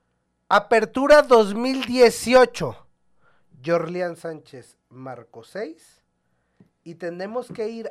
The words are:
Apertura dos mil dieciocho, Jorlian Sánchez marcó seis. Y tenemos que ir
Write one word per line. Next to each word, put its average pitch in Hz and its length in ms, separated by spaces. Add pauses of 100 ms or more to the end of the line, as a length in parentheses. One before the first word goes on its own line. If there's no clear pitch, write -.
(500)
Apertura 240 720
dos 226 320
mil 254 320
dieciocho, 240 1000 (800)
Jorlian 170 520
Sánchez 156 600 (140)
marcó 120 540
seis. - 500 (920)
Y 165 80
tenemos 185 540
que 214 200
ir 226 220